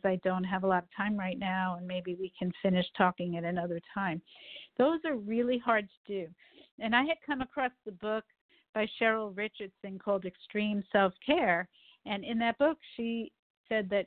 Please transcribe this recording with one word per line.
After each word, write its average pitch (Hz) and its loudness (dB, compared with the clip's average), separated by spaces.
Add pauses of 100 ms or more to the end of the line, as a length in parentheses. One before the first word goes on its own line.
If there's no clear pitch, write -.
I 185 2
don't 185 0
have 185 -2
a 190 2
lot 180 4
of 175 -20
time 208 -2
right 190 -4
now, 185 -2
and 180 -10
maybe 180 -6
we 185 -8
can 180 0 (120)
finish 185 4 (120)
talking 175 2
at 170 -4
another 170 -2 (140)
time." 180 -2 (560)
Those 311 4
are 302 -2
really 233 0
hard 220 2
to - -12
do. 165 -8 (520)
And 220 0
I 254 6
had 320 0
come 277 -2
across 254 -2 (140)
the 214 -8
book 214 -4 (500)
by 214 0 (120)
Cheryl 220 2
Richardson 196 -10
called 196 0
Extreme 208 -2
Self-Care, 196 4 (380)
and 202 -4
in 226 -2
that 233 2
book 302 4 (180)
she 233 -4 (360)
said 214 0
that 196 0